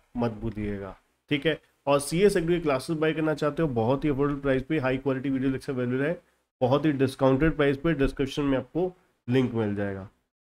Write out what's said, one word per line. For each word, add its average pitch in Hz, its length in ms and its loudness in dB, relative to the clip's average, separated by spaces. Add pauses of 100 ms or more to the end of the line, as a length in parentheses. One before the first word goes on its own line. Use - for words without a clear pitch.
(160)
मत 117 140 0
भूलिएगा। 104 680 -6 (340)
ठीक 147 160 0
है, 151 140 0 (260)
और 139 140 4
सीएस 196 360 2
एग्री 170 240 0
क्लासेस 151 360 -2
बाय 156 160 2
करना 156 220 0
चाहते 147 280 -2
हो, 160 60 2
बहुत 127 360 0
ही 151 40 2
अफोर्डेबल 143 320 0
प्राइस 131 220 0
पे 156 160 -2
हाई 131 200 0
क्वालिटी 135 320 -2
वीडियो 135 200 0
लेक्चर 131 220 -4
अवेलेबल 127 320 -2
है, 175 160 -4 (400)
बहुत 139 240 2
ही 156 80 4
डिस्काउंटेड 135 640 2
प्राइस 143 200 2
पे 165 160 0
डिस्क्रिप्शन 135 500 0
में 139 160 2
आपको 170 340 -4 (360)
लिंक 123 260 2
मिल 107 200 0
जाएगा। 98 340 -6 (400)